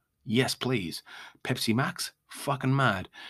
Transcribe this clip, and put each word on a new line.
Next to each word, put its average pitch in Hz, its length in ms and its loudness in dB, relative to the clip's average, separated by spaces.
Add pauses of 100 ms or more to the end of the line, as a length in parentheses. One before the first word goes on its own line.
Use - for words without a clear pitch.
(240)
"Yes, 113 300 2
please." 101 480 -2 (400)
Pepsi - 320 0
Max? 151 380 -2 (160)
Fucking 135 460 0
mad. 113 340 2 (220)